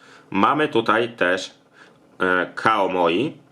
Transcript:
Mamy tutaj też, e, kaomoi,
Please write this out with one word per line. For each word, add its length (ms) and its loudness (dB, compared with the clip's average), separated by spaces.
Mamy 360 0
tutaj 420 0
też, 420 -2
e, 360 0
kaomoi, 760 0